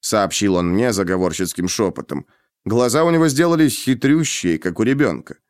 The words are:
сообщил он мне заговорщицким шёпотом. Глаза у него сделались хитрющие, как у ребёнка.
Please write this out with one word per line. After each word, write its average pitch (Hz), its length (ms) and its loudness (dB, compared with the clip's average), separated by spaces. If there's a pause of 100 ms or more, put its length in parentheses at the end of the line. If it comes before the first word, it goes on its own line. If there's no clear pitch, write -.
сообщил 101 540 0
он 87 160 0
мне 113 220 0
заговорщицким 92 760 -2
шёпотом. 85 580 -6 (380)
Глаза 120 400 2
у 170 60 2
него 160 180 4
сделались 156 560 2
хитрющие, 131 720 0
как 90 220 -4
у - 20 4
ребёнка. 127 540 -2 (140)